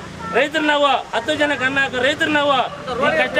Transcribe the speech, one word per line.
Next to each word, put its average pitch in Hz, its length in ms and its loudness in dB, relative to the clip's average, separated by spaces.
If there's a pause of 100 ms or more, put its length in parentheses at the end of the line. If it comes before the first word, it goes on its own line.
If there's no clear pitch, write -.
(360)
ರೈತರು 302 300 0
ನಾವು, 294 200 4
ಹತ್ತು 262 500 0
ಜನಕ್ಕೆ 294 300 0
ಅನ್ನ 277 140 0
ಹಾಕೋ 254 240 0
ರೈತರು 311 280 0
ನಾವು. 269 760 0
ಈ 214 120 2
ಕಷ್ಟ 254 220 0